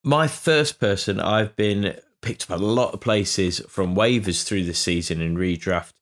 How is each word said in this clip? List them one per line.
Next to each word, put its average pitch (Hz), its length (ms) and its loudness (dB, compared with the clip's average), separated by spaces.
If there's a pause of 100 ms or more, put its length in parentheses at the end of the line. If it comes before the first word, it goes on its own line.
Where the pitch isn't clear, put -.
my 147 240 4
first 151 500 0
person, 101 400 0
I've 107 380 0
been 101 420 0 (240)
picked - 280 -6
up 87 80 -2
a 95 40 -2
lot 113 300 0
of 95 80 -10
places 98 680 0
from 92 260 -2
waivers 107 500 2
through 95 200 -2
the 85 100 -4
season 85 460 -2
in 82 160 -2
redraft 90 640 -2